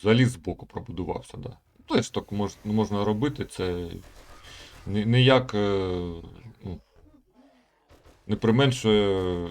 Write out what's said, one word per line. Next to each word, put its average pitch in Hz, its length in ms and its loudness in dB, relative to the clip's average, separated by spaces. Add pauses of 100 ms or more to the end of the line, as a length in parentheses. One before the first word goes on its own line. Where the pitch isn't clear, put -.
заліз 117 280 4
збоку, - 360 -8
пробудувався, 85 720 -10
да. - 220 -12 (300)
Теж 247 220 0
так - 220 -8
мож-, 101 320 -4
можна 104 400 0
робити, 107 400 -2
це 87 460 -6 (960)
ні-, 104 200 -2
ніяк, 127 480 4
е, 98 340 0 (760)
ну, 90 160 -10 (1500)
не 104 100 -2
применшує 104 1160 2